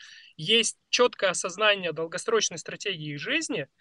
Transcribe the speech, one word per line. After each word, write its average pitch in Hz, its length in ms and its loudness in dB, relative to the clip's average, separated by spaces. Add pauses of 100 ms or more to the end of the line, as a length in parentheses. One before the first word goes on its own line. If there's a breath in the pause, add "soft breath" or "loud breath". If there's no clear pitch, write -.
(360 loud breath)
есть 214 420 2 (120)
чёткое 247 400 4
осознание 190 640 2
долгосрочной 170 680 -2
стратегии 165 560 -8
их 143 60 -10
жизни, 247 480 -4 (120)